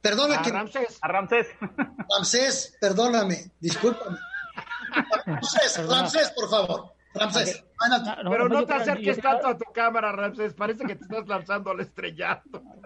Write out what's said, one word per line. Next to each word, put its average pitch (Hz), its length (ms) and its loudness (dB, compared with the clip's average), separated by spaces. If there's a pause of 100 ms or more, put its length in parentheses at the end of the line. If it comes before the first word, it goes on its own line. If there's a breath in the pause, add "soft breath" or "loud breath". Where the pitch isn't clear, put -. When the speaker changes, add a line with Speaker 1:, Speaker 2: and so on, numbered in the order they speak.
Speaker 1:
Perdona 262 380 4
Speaker 2:
A - 20 0
Speaker 1:
que 233 100 0
Speaker 2:
Ramsés. 220 500 -4
Speaker 3:
A 156 80 -2
Ramsés. 208 380 2 (120)
<laughs> - 580 -6
Speaker 1:
Ramsés, 247 600 0
perdóname, 208 560 2 (240)
discúlpame. 180 580 0 (380)
Speaker 4:
<laughs> - 720 -4
Speaker 1:
Ramsés, - 500 2
Speaker 4:
Perdona. 208 260 2
Speaker 1:
Ramsés, 277 340 2
por 214 140 -4
favor. 196 360 0 (280)
Ramsés, 202 460 0
Speaker 4:
Ok. - 60 -20 (160)
Speaker 1:
adelante. 233 360 2
Speaker 4:
No, - 60 -10
no, 180 80 -2
Speaker 2:
Pero 240 160 4
Speaker 4:
no, 247 60 4
Speaker 2:
no 285 80 6
Speaker 4:
yo 240 40 2
Speaker 2:
te 294 80 0
Speaker 4:
creo, 269 80 2
Speaker 2:
acerques 226 360 0
Speaker 4:
yo 220 40 -6
creo 269 120 4
Speaker 2:
tanto 262 140 2
a 214 100 0
tu - 160 -8
cámara, 226 400 2
Ramsés. 202 400 -4
Parece 214 320 -4
que 196 100 -4
te - 80 -18
estás 214 240 -8
lanzando 196 440 -2
al 180 100 -4
estrellato. 175 840 -8 (220)